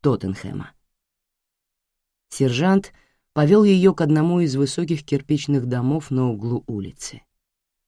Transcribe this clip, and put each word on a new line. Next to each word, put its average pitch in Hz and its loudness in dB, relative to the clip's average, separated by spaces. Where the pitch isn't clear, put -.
Тоттенхэма. 98 -4
Сержант 156 0
повел 165 4
ее 190 6
к - -4
одному 160 2
из 143 0
высоких 147 -2
кирпичных 143 -2
домов 127 -4
на 127 0
углу 113 -6
улицы. 104 -12